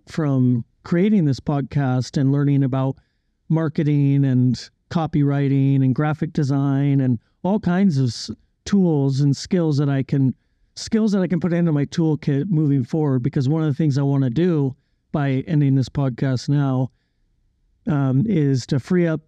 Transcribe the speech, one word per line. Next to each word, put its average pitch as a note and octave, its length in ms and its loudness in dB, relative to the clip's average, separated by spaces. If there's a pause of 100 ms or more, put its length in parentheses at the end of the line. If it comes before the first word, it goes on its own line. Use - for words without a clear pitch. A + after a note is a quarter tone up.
from B2+ 580 0 (200)
creating F#3+ 400 2
this C#3 160 0
podcast C3+ 760 -2
and C3+ 140 2
learning C#3+ 300 2
about C3 340 -2 (520)
marketing D3 760 0
and B2+ 460 0 (200)
copywriting C#3 840 0
and C3 180 2
graphic D3+ 380 -2
design C#3 680 0
and B2+ 180 0 (240)
all G3 160 0
kinds F3+ 400 0
of C3 100 0
s-, - 220 -10 (340)
tools C#3+ 560 2
and C#3+ 160 2
skills D#3+ 420 0
that D3 100 0
I C3+ 140 0
can, C3+ 320 0 (420)
skills A3 360 0
that G3 100 0
I F3+ 40 0
can E3+ 140 -2
put E3+ 140 -2
into E3+ 180 2
my C#3+ 140 0
toolkit D#3 640 -2
moving C#3+ 340 0
forward. C#3 380 -2
Because C3+ 260 -2
one D#3+ 140 0
of D#3 60 0
the C3+ 60 -2
things D3 240 0
I C#3+ 40 0
wanna C3+ 280 0
do D3+ 460 0 (360)
by C#3 340 -2
ending C#3+ 300 2
this C3 120 0
podcast C3+ 600 -4
now, C3+ 400 0 (960)
um, C#3 400 2
is C#3+ 400 0
to C#3 120 0
free F3 280 0
up D#3 220 -2